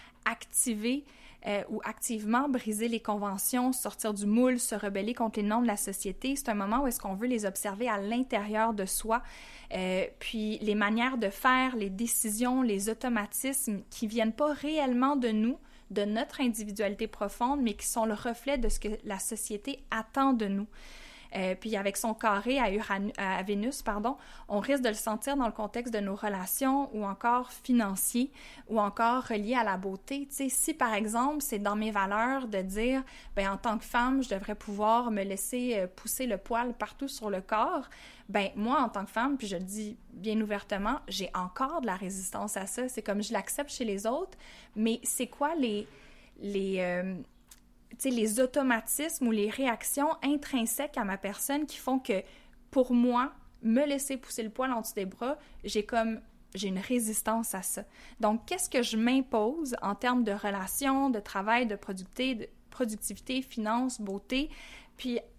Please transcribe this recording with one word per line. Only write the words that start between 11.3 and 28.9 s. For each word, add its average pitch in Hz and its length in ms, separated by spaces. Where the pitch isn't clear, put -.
les 202 140
décisions, 226 720
les 202 260
automatismes 226 920
qui - 160
viennent 220 260
pas 294 220
réellement 277 640
de 247 120
nous, 220 300
de 202 140
notre 226 360
individualité 214 640
profonde, 240 560
mais 214 120
qui - 120
sont 226 200
le 220 80
reflet 240 420
de 233 140
ce - 100
que 208 80
la 202 140
société 214 720
attend 269 420
de 226 140
nous. 196 200
Euh, 185 200
puis 220 180
avec 196 220
son 226 180
carré 226 460
à 226 100
Uran-, 202 480
à 190 240
Vénus, 208 400
pardon, 220 340
on 202 140
risque 262 240
de 240 40
le 214 60
sentir 220 420
dans 262 100
le 208 60
contexte 233 400
de 220 60
nos 196 160
relations 214 800
ou 214 100
encore 240 460
financiers 240 800
ou 220 100
encore 233 460